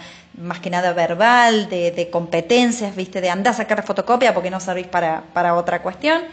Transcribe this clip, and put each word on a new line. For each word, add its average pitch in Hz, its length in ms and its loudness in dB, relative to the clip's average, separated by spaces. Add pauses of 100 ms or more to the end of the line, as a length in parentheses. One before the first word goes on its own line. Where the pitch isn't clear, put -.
(360)
más 175 240 -8
que 180 120 -6
nada 180 220 0
verbal, 214 760 4
de, 170 220 0
de 170 180 -4
competencias, 202 880 0
¿viste? 185 260 -6
De 180 80 0
andá 196 220 0
a - 20 0
sacar 208 320 -2
fotocopia 226 480 2
porque 180 160 -2
no 185 100 -6
servís 180 280 -6
para, 165 340 -2 (100)
para 175 220 2
otra 175 300 0
cuestión. 302 500 -2